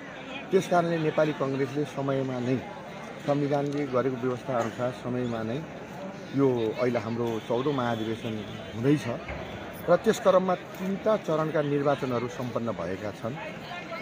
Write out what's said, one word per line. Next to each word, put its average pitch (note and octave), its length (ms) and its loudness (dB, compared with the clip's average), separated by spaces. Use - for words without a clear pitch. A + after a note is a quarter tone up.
त्यस F#3 180 4
कारणले E3+ 300 4
नेपाली D#3 340 4
कङ्ग्रेसले C3+ 520 0
समयमा C3+ 560 -2
नै, B2 160 2
संविधानले C#3+ 600 2
गरेको B2+ 300 2
व्यवस्था B2 420 0
अनुसार A#2 320 0
समयमा B2 520 -2
नै A2 140 -2
यो B2 440 4
अहिले B2 180 2
हाम्रो A2+ 500 -2
चौधौँ B2+ 240 2
महाधिवेशन A2+ 720 -2
हुँदैछ C3+ 300 4
र F3 60 8
त्यस G3+ 240 4
क्रममा F#3 340 6
तिनवटा F#3+ 600 0
चरणका D#3 460 2
निर्वाचनहरू C#3 680 2
सम्पन्न A#2 440 -2
भएका F#2 380 -4
छन्। A2+ 240 -6